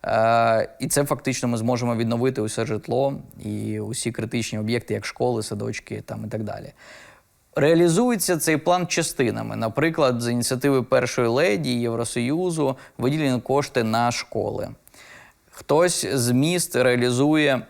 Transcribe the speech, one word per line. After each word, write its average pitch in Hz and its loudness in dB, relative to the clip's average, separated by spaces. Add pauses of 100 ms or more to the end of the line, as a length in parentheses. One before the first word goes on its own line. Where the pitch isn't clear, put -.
Е, 113 2 (100)
і - -4
це 143 2
фактично 131 -2
ми 117 0
зможемо 120 0
відновити 117 0
усе 107 -2
житло 120 -2 (300)
і 107 -6
усі 107 -6
критичні 117 -4
об'єкти, 113 -4
як 98 -6
школи, 123 -2
садочки 107 -8
там, 110 -10
і - -8
так 110 -6
далі. - -10 (840)
Реалізується 175 4
цей 156 0
план 175 2
частинами. 113 -2
Наприклад, 127 0
з 120 0
ініціативи 127 0
першої 127 2
леді 143 2
Євросоюзу 127 -2 (200)
виділені 135 0
кошти 135 0
на 117 0
школи. 104 -6 (800)
Хтось 170 2
з 123 0
міст 160 0
реалізує 127 4